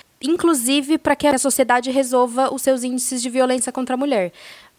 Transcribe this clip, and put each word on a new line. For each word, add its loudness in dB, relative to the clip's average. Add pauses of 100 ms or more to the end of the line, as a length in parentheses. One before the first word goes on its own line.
(220)
inclusive 0
pra 0
que 0
a 4
sociedade 0
resolva 0
os -6
seus 0
índices -4
de -4
violência 0
contra -4
a -4
mulher. -2 (480)